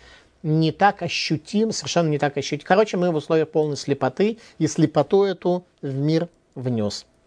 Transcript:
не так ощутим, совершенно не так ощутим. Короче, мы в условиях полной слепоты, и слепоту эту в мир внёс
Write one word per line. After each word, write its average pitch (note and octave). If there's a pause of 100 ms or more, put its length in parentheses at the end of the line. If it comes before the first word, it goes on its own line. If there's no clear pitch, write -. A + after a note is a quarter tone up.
(440)
не D#3+
так G3+
ощутим, F#3+
совершенно E3+
не D3
так C#3+
ощутим. C#3
Короче, G#3
мы F3+
в D#3+
условиях D#3
полной D3+
слепоты, C#3+ (220)
и D#3+
слепоту D#3+
эту F3+ (180)
в C3+
мир D#3+ (260)
внёс A#2 (200)